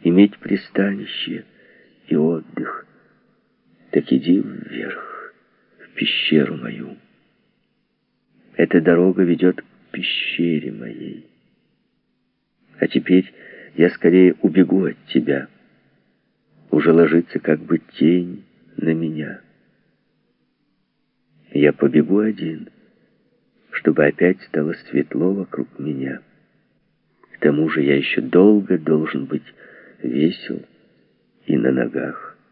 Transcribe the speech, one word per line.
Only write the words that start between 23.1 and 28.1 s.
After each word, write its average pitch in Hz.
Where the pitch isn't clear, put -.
чтобы 76
опять 87
стало 80
светло 73
вокруг -
меня. 67
К -
тому 76
же 78
я 71
еще -